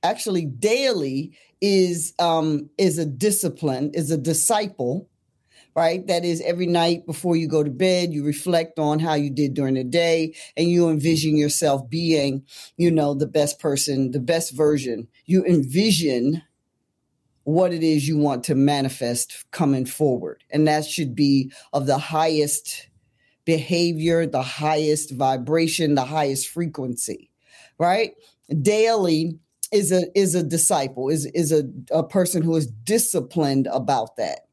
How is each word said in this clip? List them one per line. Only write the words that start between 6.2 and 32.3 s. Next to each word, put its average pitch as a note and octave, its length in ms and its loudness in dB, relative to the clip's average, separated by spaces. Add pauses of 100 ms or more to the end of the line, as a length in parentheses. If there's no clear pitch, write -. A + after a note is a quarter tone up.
is E3 160 -2
every F3 260 -2
night E3+ 380 2
before E3+ 300 -2
you E3 120 0
go D#3 160 2
to D3 60 -2
bed, F3 440 0
you D3 100 -4
reflect E3 560 -2
on D3+ 200 2
how D#3+ 140 0
you D3 160 0
did C#3 240 -2
during C3 220 0
the C3 80 -2
day E3 500 0 (220)
and E3+ 120 2
you F3 220 4
envision D#3 480 2
yourself C#3+ 520 0
being, D3 540 0 (340)
you E3+ 120 4
know, D3+ 240 2
the C#3 140 -2
best D3 320 0
person, C3+ 520 -2
the C#3 80 -2
best E3 340 -2
version. B2+ 540 0 (180)
You F#3 200 2
envision D#3 960 2 (1000)
what F3 300 2
it E3 80 -4
is D#3 260 2
you D#3 100 0
want C#3+ 260 0
to D3+ 120 0
manifest C3+ 960 0
coming C3+ 340 0
forward. B2+ 680 -2
And D3+ 160 2
that D3+ 180 0
should C#3 300 -6
be C#3 360 2 (220)
of C#3 120 0
the C#3 120 2
highest D3+ 880 -2 (580)
behavior, E3 800 0
the C#3 160 -2
highest D3+ 680 -2
vibration, D3 840 0
the D#3+ 80 2
highest C#3+ 460 -2
frequency, C3 840 -8 (480)
right? F#3 320 0 (500)
Daily F#3+ 800 2 (320)
is F#3+ 200 2
a, F3+ 140 2 (120)
is F#3 180 2
a F3 80 2
disciple, C3+ 680 0
is, D3+ 180 -2
is D#3+ 240 0
a, D3+ 120 4 (280)
a D#3 120 2
person F3+ 380 0